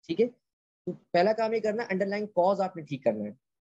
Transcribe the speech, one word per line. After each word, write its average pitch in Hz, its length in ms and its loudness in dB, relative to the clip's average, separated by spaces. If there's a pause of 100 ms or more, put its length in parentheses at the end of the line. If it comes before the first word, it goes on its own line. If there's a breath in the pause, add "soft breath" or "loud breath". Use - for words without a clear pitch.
ठीक 170 120 -2
है, 233 60 6 (600)
तो 180 60 -4
पहला 180 400 2
काम 220 220 0
ये 220 60 0
करना, 214 220 0
underlying 202 440 -4
cause 190 340 2
आपने 185 220 -4
ठीक 143 220 -10
करना 107 200 2
है। 104 120 -10 (300)